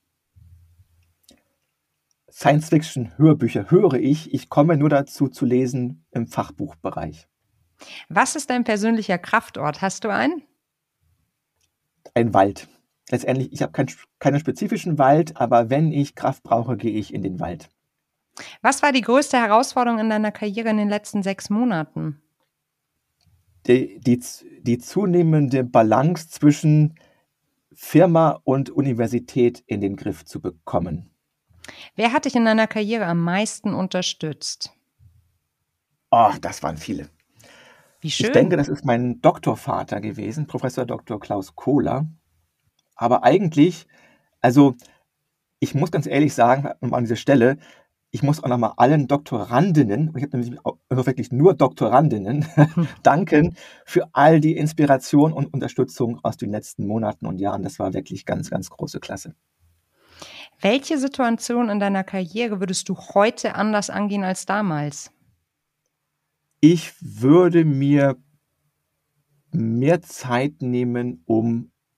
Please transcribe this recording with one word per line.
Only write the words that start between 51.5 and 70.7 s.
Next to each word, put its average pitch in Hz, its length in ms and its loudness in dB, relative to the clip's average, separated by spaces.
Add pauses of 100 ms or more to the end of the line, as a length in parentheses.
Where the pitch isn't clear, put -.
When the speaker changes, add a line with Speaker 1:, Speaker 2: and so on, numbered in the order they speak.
Speaker 1:
Doktorandinnen, 127 1000 2
<laughs> - 40 -6
Speaker 2:
Hm. 156 320 4 (160)
Speaker 1:
danken 165 540 4 (280)
für - 280 -2
all 156 260 6
die 156 160 2
Inspiration 147 800 2
und 135 200 -6
Unterstützung 123 720 -4
aus 113 140 -4
den 107 120 -8
letzten 104 380 -8
Monaten 107 380 -6
und 95 140 -8
Jahren. 101 240 -4
Das - 160 -12
war 95 140 -4
wirklich - 320 -10
ganz, - 240 -6
ganz - 200 -8
große - 300 -12
Klasse. - 360 -14 (1200)
Speaker 2:
Welche 269 380 0
Situation 240 720 -2
in 208 100 -4
deiner 196 240 -2
Karriere 196 560 -6
würdest 185 300 -6
du 190 80 -4 (160)
heute 220 420 2
anders 208 340 -2
angehen 202 340 -4
als 185 220 -6
damals? 160 640 -4 (1500)
Speaker 1:
Ich 165 400 4
würde 160 640 4
mir 139 540 2 (1300)
mehr 123 500 0
Zeit 131 600 -4
nehmen, 123 640 -4